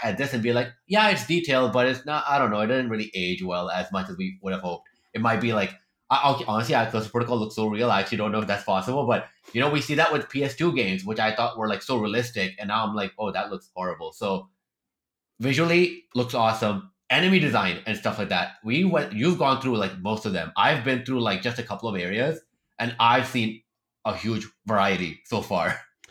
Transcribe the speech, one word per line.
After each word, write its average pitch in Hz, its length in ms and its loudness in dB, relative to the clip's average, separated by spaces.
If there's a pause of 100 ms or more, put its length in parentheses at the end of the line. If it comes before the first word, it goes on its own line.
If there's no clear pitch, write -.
at 110 160 -2
this 135 160 -4
and 117 80 -2
be 117 100 2
like, 120 200 0 (140)
"Yeah, 208 240 4
it's 160 160 -2
detailed, 135 460 2
but 123 140 4
it's 131 180 -2
not, 151 240 -2
I 143 100 4
don't 123 120 2
know, 104 100 0
it 107 60 2
didn't 127 220 0
really 107 260 -4
age 90 280 -2
well 90 280 -4
as 90 220 -4
much 95 180 -4
as 90 60 -10
we 95 260 -6
would 95 100 -4
have 90 100 -4
hoped." 87 260 -8 (260)
It 110 60 -4
might 113 200 2
be 117 120 0
like, 98 220 0 (360)
I, 135 220 4
okay, - 140 -4
honestly, 113 260 0
yeah, 113 180 2
Callisto 107 200 -2
Protocol 120 280 0
looks 107 160 -4
so 110 140 0
real, 110 220 0
I 98 100 2
actually 98 180 -4
don't 104 140 0
know 107 80 0
if 104 60 -2
that's 101 180 -2
possible, 113 420 0
but, 113 220 0 (240)
you 117 80 0
know, 143 100 2
we 147 100 2
see 147 140 -2
that 160 180 4
with 135 160 -2
P 139 160 -4
S 135 120 -4
two 165 160 2
games, 95 320 0
which 107 140 -4
I 110 160 2
thought 117 240 -2
were, 110 100 -2
like, 101 140 -4
so 131 140 -2
realistic, 107 600 -2
and 104 100 -8
now 110 180 0
I'm 104 80 -4
like, 101 240 -4
"Oh, 104 120 -4
that 92 200 -4
looks 92 240 -12
horrible." 85 380 -6
So, 95 360 -4 (880)
visually, 170 680 2 (100)
looks 123 200 0
awesome. 110 560 2 (180)
Enemy 180 300 4
design 107 480 2
and 110 100 -2
stuff 104 220 -2
like 101 120 -4
that. 90 240 -2 (100)
We 135 200 2
went, 165 280 2
you've 147 260 2
gone 135 220 2
through, 123 160 0
like, 95 240 -2
most 104 260 -4
of 101 60 0
them. 82 240 -2
I've 123 260 4
been 127 220 0
through, 127 160 -2
like, 101 220 0
just 117 160 -2
a 117 40 -6
couple 107 260 -6
of 104 60 -4
areas, 107 460 -2 (380)
and 117 200 -4
I've 120 280 4
seen 110 360 -2 (420)
a 104 120 0
huge 110 320 -4 (180)
variety 98 600 0
so 107 140 -2
far. 90 440 -2
<laughs> - 40 -20 (220)